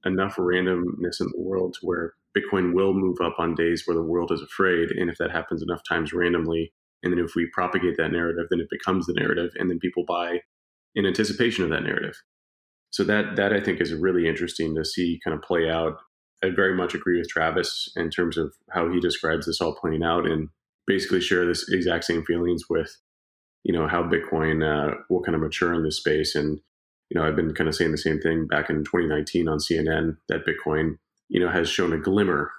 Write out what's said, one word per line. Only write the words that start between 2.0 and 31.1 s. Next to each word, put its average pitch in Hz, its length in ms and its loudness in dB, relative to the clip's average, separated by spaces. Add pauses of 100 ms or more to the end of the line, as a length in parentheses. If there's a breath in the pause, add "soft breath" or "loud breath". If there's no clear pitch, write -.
Bitcoin 92 360 2
will 95 200 4
move 95 300 2
up 85 160 0
on 82 160 0
days 82 300 2
where 85 100 0
the 82 80 0
world 82 300 0
is 80 80 -2
afraid. 85 500 2
And 85 180 0
if 82 100 -4
that 85 120 -2
happens 82 320 -4
enough 82 240 -4
times 80 240 -2
randomly, 82 600 0 (300)
and 90 100 0
then 87 100 2
if 82 120 -6
we 82 180 0
propagate 90 440 0
that 80 140 0
narrative, 85 380 -2
then 85 100 0
it 82 100 -6
becomes 95 360 -2
the 87 80 -2
narrative, 85 420 0
and 90 140 -2
then 85 100 -2
people 90 260 -2
buy 87 360 -2 (520)
in 107 120 0
anticipation 104 580 0
of 82 60 0
that 78 140 0
narrative. - 380 -6 (680)
So - 160 -2
that, 104 320 0
that 101 160 2
I 101 80 2
think 92 180 0
is - 140 -2
really 87 340 2
interesting 80 480 -2
to 80 80 0
see 85 400 -2
kind 78 120 -2
of 76 80 -8
play 82 260 0
out. 80 300 -2 (440)
I 95 60 2
very 95 260 2
much 90 200 -2
agree 87 220 2
with 82 120 -4
Travis 82 680 -2
in 82 140 -2
terms 82 280 -2
of 78 160 -2 (180)
how 85 180 0
he 90 100 2
describes 80 460 0
this 82 160 -4
all 80 140 0
playing 80 280 -2
out, 85 220 2
and 80 240 0 (380)
basically 95 320 2
share 90 260 2
this 87 240 0
exact 87 340 2
same 85 200 0
feelings 87 460 0
with, 82 260 -2 (680)
you - 100 0
know, 82 140 2
how 85 160 0
Bitcoin, 80 600 0
uh, 76 320 0 (140)
will 90 140 2
kind 82 120 0
of 78 60 0
mature 85 320 0
in 82 100 2
this 78 140 -2
space. 78 380 0
And, 76 240 0 (500)
you 85 100 0
know, 80 80 2
I've 78 80 2
been 80 200 2
kind 80 120 0
of 80 80 0
saying 82 160 2
the 76 60 0
same 78 220 0
thing 82 280 0
back 76 220 0
in 76 140 0
twenty 85 240 0
nineteen 76 400 0
on 78 120 0
C 82 180 0
N 78 100 2
N, 80 300 0 (120)
that 80 160 -2
Bitcoin, 78 520 0 (300)